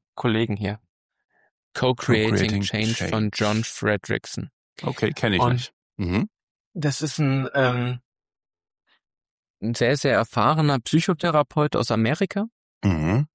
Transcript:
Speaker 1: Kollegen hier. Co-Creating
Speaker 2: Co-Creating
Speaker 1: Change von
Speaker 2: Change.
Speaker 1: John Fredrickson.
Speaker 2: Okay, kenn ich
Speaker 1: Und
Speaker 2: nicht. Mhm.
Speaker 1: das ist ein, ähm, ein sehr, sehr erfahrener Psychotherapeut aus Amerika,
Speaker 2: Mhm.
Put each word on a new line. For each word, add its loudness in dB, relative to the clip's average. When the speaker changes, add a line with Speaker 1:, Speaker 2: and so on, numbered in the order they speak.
Speaker 1:
Kollegen 0
hier. -6
Co-Creating 2
Speaker 2:
Co-Creating 0
Speaker 1:
Change -2
von 0
Speaker 2:
Change. -14
Speaker 1:
John 0
Fredrickson. -4
Speaker 2:
Okay, -2
kenn 0
ich 2
Speaker 1:
Und 4
Speaker 2:
nicht. -2
Mhm. -2
Speaker 1:
das -2
ist -4
ein, 0
ähm, 0
ein -2
sehr, 2
sehr 0
erfahrener 2
Psychotherapeut 0
aus 0
Amerika, 0
Speaker 2:
Mhm. 2